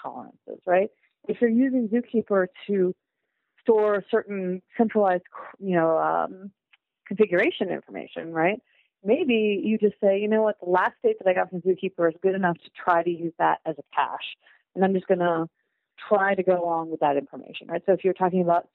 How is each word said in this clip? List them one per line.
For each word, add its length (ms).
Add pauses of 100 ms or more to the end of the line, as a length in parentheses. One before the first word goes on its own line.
tolerances, 680
right? 240 (360)
If 140
you're 100
using 380
Zookeeper 580 (220)
to 260 (680)
store 480
certain 540 (140)
centralized, 480 (340)
you 160
know, 240
um, 540 (560)
configuration 640
information, 600
right? 280 (420)
Maybe 600
you 140
just 220
say, 180
"You 100
know 140
what, 180
the 100
last 280
state 200
that 100
I 40
got 180
from 120
Zookeeper 460
is 140
good 120
enough 240
to 120
try 320
to 80
use 280
that 260
as 140
a 40 (120)
cache. 420 (380)
And 100
I'm 100
just 120
gonna 420 (600)
try 260
to 80
go 200
along 280
with 100
that 160
information," 520
right? 180
So 60
if 120
you're 100
talking 280
about 320